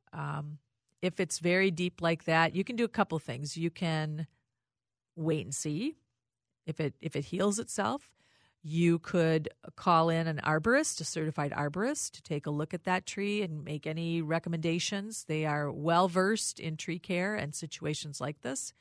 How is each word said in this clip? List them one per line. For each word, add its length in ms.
Um, 460
if 200
it's 180
very 320
deep 320
like 220
that, 320
you 80
can 100
do 80
a 60
couple 320
things. 360
You 140
can 560
wait 300
and 100
see 400
if 140
it, 200
if 140
it 120
heals 340
itself. 500
You 340
could 500
call 340
in 160
an 180
arborist, 560
a 40
certified 480
arborist, 600
to 80
take 240
a 40
look 240
at 80
that 240
tree 360
and 200
make 240
any 340
recommendations. 1080
They 180
are 240
well-versed 880
in 180
tree 220
care 380
and 180
situations 640
like 200
this. 400